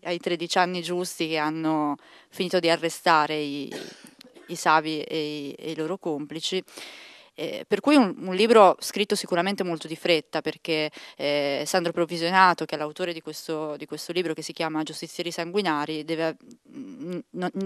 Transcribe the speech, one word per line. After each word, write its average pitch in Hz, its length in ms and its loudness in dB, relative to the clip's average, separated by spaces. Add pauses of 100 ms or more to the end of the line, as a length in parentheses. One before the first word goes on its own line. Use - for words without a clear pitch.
ai 175 140 -4
tredici 170 400 -2
anni 180 240 2
giusti 175 460 -4
che 160 80 -2
hanno 156 600 0 (320)
finito 180 320 0
di 165 100 4
arrestare 160 640 2
i, 143 360 -6 (760)
i 175 80 -10
Savi 156 480 2
e - 160 -6
i, 151 400 -6
e - 140 -10
i - 20 -6
loro 160 240 -4
complici. 156 640 -4 (760)
Eh, - 300 -8
per 208 140 0
cui 294 160 6
un, 214 200 6
un 185 180 -6
libro 208 440 10
scritto 208 380 -2
sicuramente 190 480 -2
molto 165 240 -4
di 160 80 -8
fretta, 160 440 0
perché, 156 500 -2 (260)
eh, 143 500 0
Sandro 175 260 0
Provvisionato, 170 720 4
che 151 120 -6
è - 20 -6
l'autore 156 340 -6
di 160 80 -10
questo, 156 560 -8
di 147 100 -12
questo - 260 -10
libro 170 220 -2
che 160 80 -10
si 160 100 -10
chiama 160 320 -2
Giustizieri 170 480 -8
Sanguinari, 160 720 -2
deve, 160 320 -2 (400)
mm, 165 420 -10 (120)
non, 180 200 -6 (160)